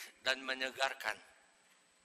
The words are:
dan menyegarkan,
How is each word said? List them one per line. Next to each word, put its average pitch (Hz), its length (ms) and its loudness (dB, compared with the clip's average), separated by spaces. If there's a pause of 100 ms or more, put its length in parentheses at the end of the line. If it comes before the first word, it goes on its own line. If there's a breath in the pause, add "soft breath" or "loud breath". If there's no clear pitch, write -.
(180)
dan 131 240 2
menyegarkan, 131 720 0 (920)